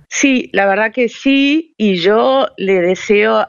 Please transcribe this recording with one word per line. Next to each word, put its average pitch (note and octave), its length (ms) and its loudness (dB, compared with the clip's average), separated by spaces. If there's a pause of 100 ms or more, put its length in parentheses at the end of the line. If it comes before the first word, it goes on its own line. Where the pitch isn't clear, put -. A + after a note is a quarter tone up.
Sí, C4 440 -2
la G3 140 0
verdad G#3+ 260 0
que A#3+ 160 -2
sí, C#4 680 -2
y G3+ 200 0
yo A#3 600 2
le F#3+ 240 0
deseo G#3 680 0